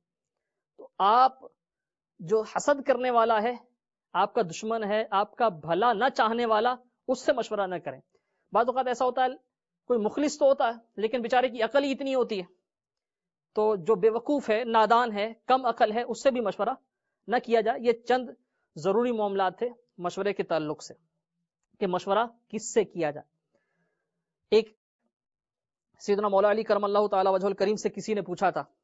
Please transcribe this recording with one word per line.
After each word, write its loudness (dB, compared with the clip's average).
تو -20
آپ 4
جو 0
حسد 0
کرنے 0
والا 2
ہے، -2
آپ 0
کا 2
دشمن -4
ہے، 0
آپ 0
کا 2
بھلا 0
نہ 0
چاہنے 0
والا، 2
اس -2
سے 0
مشورہ -2
نہ -6
کریں۔ -10
بعض 2
اوقات -2
ایسا -2
ہوتا 0
ہے، 0
کوئی 0
مخلص -2
تو 4
ہوتا 4
ہے -10
لیکن -2
بیچارے 2
کی -4
عقل 2
ہی 0
اتنی -4
ہوتی -2
ہے، -8
تو 2
جو 2
بے 4
وقوف -2
ہے، 2
نادان 4
ہے، -4
کم 2
عقل 2
ہے، -2
اس -8
سے 4
بھی -2
مشورہ -2
نہ 0
کیا 2
جائے۔ -2
یہ 2
چند 0
ضروری 0
معاملات -2
تھے -4
مشورے -4
کے -4
تعلق -4
سے -18
کہ -2
مشورہ 0
کس -10
سے 4
کیا -4
جائے۔ -14
ایک 2
سیدنا -2
مولا 4
علی 0
کرم 0
اللہ 2
تعالی 2
وجہ 0
الکریم 0
سے -4
کسی -6
نے -4
پوچھا -2
تھا -6